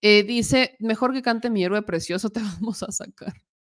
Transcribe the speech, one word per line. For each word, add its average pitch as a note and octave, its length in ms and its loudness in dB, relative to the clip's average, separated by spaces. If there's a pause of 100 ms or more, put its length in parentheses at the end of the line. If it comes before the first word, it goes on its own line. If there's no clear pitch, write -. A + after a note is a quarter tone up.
Eh, G#3 220 8
dice, A#3+ 560 0
"Mejor A3+ 340 0
que C4 80 -4
cante A#3 280 -2
Mi G#3 140 0
héroe G3 180 0
precioso, F3+ 480 -4
te A3 100 -8
<laughs> F#3+ 220 -6
vamos A3 220 -6
a - 80 -10
sacar". - 420 -10 (460)